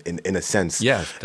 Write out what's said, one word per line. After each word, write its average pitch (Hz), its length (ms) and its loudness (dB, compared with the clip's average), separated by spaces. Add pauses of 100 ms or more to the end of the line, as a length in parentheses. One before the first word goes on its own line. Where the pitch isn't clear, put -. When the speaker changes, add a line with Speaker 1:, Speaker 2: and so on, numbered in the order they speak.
Speaker 1:
in, 85 220 -6
in 95 100 0
a 87 60 0
sense. 92 400 0
Speaker 2:
Yes, 117 180 4
Speaker 1:
I, - 0 -
I 82 60 -4 (180)